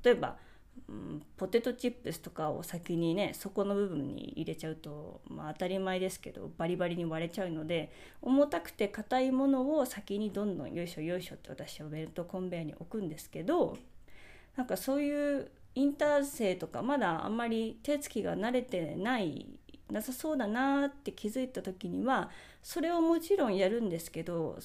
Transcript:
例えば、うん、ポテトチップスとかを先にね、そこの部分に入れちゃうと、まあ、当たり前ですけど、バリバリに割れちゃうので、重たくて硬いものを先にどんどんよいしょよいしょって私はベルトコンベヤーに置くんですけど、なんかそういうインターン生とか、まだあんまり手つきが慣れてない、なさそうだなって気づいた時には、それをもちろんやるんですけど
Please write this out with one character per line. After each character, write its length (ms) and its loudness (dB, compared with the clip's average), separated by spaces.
例 100 10
え 20 10
ば、 220 -2
う 40 -12
ん、 300 -8
ポ 120 -4
テ 140 4
ト 100 0
チ 160 -2
ッ 60 0
プ 80 -4
ス 80 -8
と 100 -10
か 200 -2
を 120 -4
先 340 -4
に 180 4
ね、 200 2
そ 160 -8
こ 140 0
の 100 2
部 140 2
分 260 -2
に 220 -8
入 80 -2
れ 100 -4
ち 120 -8
ゃ 40 -4
う 60 -4
と、 500 -12
ま 220 -8
あ、 60 -6
当 60 -14
た 80 0
り 100 0
前 200 0
で 120 0
す 100 -12
け 120 -12
ど、 260 -10
バ 80 0
リ 100 0
バ 100 0
リ 100 -2
に 80 -2
割 240 -2
れ 20 -
ち 100 -6
ゃ 60 0
う 40 -4
の 160 -4
で、 240 -2
重 260 6
た 140 -2
く 100 -12
て 160 0
硬 360 0
い 100 4
も 160 6
の 280 4
を 100 4
先 320 -4
に 120 0
ど 140 -2
ん 120 0
ど 80 -4
ん 80 -6
よ 120 -2
い 40 -6
し 100 -10
ょ 20 -8
よ 180 0
い 40 -4
し 100 -10
ょ 40 -12
っ 20 -18
て 100 -16
私 340 -10
は 60 -8
ベ 140 -6
ル 60 -6
ト 160 -6
コ 140 -6
ン 120 -4
ベ 80 -4
ヤ 40 -4
ー 40 -4
に 80 -6
置 100 -12
く 180 -6
ん 60 -2
で 100 -8
す 120 -14
け 120 -8
ど、 360 2
な 100 -2
ん 20 -2
か 100 0
そ 200 0
う 60 2
い 380 2
う 100 -10
イ 100 4
ン 100 4
タ 240 6
ー 20 8
ン 60 0
生 300 0
と 120 -6
か、 140 -4
ま 160 2
だ 260 2
あ 40 -2
ん 80 0
ま 120 0
り 340 -2
手 160 2
つ 100 -6
き 140 -2
が 140 0
慣 160 0
れ 100 4
て 340 -2
な 220 0
い、 280 -2
な 120 -2
さ 100 -6
そ 200 -2
う 40 2
だ 100 0
な 400 4
っ 40 0
て 220 -8
気 160 -4
づ 140 0
い 60 -2
た 140 -6
時 260 -6
に 160 -2
は、 260 2
そ 180 -6
れ 100 2
を 100 4
も 180 6
ち 180 4
ろ 100 4
ん 100 4
や 120 6
る 120 2
ん 80 0
で 100 0
す 120 -8
け 140 -6
ど 400 -2